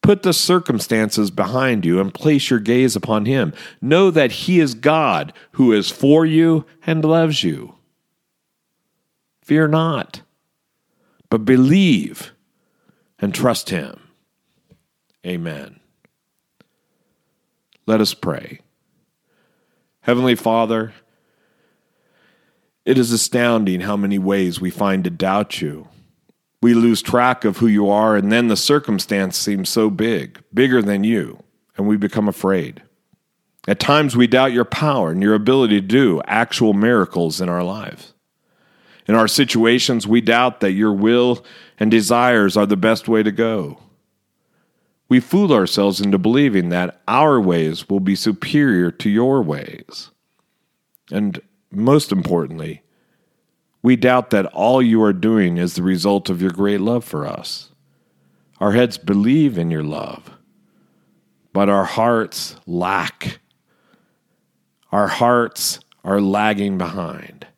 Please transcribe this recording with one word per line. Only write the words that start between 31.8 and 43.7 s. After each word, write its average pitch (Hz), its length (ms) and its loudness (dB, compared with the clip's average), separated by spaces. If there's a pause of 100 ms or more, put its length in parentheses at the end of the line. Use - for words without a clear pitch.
we 107 80 2
become 104 320 -2
afraid. 95 540 -4 (840)
At 104 120 0
times 143 380 2
we 123 100 6
doubt 127 240 2
your 120 140 0
power 131 460 -2
and 90 100 -2
your 107 140 4
ability 107 440 2
to 95 80 -6
do 110 380 2
actual 113 480 0
miracles 98 680 0
in 92 80 -4
our 87 160 -4
lives. 98 500 -12 (960)
In 107 80 2
our 113 120 4
situations, 117 800 0
we 117 140 4
doubt 117 400 2
that 98 100 0
your 104 220 2
will 120 520 2 (340)
and 110 120 2
desires 113 680 2
are 104 80 2
the 101 100 0
best 110 320 0
way 110 160 2
to 107 80 0
go. 107 480 -4 (1300)